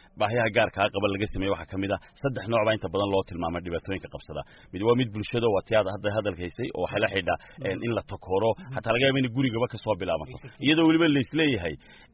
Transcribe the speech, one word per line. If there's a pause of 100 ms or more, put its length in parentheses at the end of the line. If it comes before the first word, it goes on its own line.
(180)
baahiyaha
gaarka
ah
qaba
laga
sameeyo,
waxaa
ka
mid
ah (120)
saddex
nooc
baa
inta
badan
loo
tilmaamay
dhibaatooyinka
qabsada. (260)
Mid
waa
mid
bulshada,
waa
tii
aad
hadda
hadalka
haysay,
oo
waxay
la
xidhiidhaa, (260)
en,
in
la
takooro, (160)
xataa
laga
yaabo
inay
gurigaba
ka
soo
bilaabanto. (200)
Iyadoo
weliba
la
isleeyahay, (400)